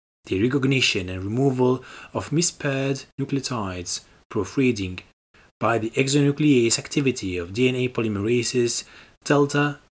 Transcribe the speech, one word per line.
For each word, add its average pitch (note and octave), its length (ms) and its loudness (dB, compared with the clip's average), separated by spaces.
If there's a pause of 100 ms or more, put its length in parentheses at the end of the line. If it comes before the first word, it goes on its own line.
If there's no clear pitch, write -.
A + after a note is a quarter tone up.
(260)
the F#2+ 180 -2
recognition B2+ 680 0
and F#2 140 -6
removal B2+ 600 2 (300)
of G#2+ 160 -6
mispaired C#3 760 -2 (140)
nucleotides, A2+ 840 -4 (280)
proofreading, G2+ 720 0 (600)
by A2+ 200 0
the A2 120 -4
exonuclease C#3+ 840 4
activity B2+ 580 -2
of F2 160 -6
D B2 160 2
N B2+ 80 0
A B2 140 -2
polymerases A#2 960 0 (400)
delta D3 560 2 (120)